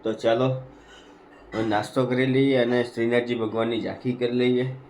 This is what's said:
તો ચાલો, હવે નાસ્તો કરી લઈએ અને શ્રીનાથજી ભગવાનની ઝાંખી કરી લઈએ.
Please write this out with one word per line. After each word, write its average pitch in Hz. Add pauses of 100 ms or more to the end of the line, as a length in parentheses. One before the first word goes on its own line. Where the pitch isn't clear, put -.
તો 110
ચાલો, 120 (1040)
હવે 110
નાસ્તો 107
કરી 127
લઈએ 135
અને 120
શ્રીનાથજી 120
ભગવાનની 110
ઝાંખી 95
કરી 123
લઈએ. 123 (140)